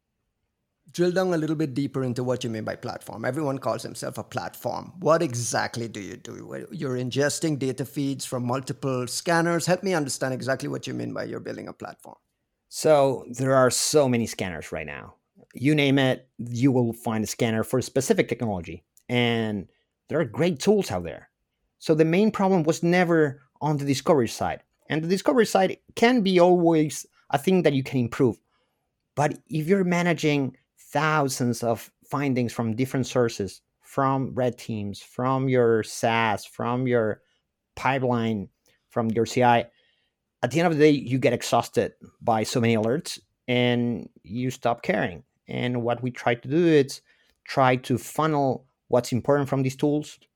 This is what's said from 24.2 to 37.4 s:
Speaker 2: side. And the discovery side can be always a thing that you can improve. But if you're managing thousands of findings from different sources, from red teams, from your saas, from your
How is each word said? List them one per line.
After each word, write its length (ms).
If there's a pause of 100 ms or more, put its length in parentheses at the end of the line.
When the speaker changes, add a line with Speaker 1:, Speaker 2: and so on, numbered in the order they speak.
Speaker 2:
side. 340 (260)
And 140
the 60
discovery 360
side 340 (160)
can 260
be 180
always 680 (240)
a 80
thing 260
that 100
you 100
can 160
improve. 380 (800)
But 220 (120)
if 180
you're 160
managing 720 (240)
thousands 840
of 300 (140)
findings 480
from 200
different 320
sources, 540 (220)
from 520
red 240
teams, 440
from 480
your 340
saas, 640
from 420
your 340 (540)